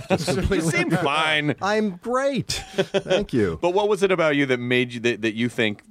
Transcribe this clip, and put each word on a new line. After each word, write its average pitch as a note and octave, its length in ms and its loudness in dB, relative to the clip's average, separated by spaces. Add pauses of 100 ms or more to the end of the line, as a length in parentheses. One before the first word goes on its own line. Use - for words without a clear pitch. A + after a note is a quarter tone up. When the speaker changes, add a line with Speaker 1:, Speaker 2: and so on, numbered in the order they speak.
Speaker 1:
<laughs> - 80 -16
Speaker 2:
Just F3+ 180 0
Speaker 1:
You - 60 0
Speaker 2:
completely E3+ 380 0
Speaker 1:
seem F4 180 0
fine. D3+ 680 0
Speaker 2:
<laughs> - 40 -8
I'm G#3 400 0
great. B3+ 580 -2 (160)
Thank G3 560 -2
you. F#2+ 260 0
Speaker 1:
<laughs> - 40 -6
But F3 120 0
what G#3 140 2
was G3 140 2
it G3 80 2
about E3 240 2
you C#3+ 120 2
that B2+ 120 2
made B2 340 2
you, A#2+ 80 -8
that, A2 220 0
that A2 120 0
you A#2 140 -2
think G#2+ 420 0